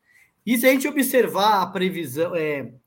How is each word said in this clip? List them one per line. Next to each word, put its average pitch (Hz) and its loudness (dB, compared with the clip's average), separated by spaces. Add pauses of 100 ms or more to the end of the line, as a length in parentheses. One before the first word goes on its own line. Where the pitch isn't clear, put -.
(460)
E 240 0
se 240 0
a 262 8
gente 277 2
observar 214 2
a 180 -2
previsão, 175 -4
é, 143 -4 (140)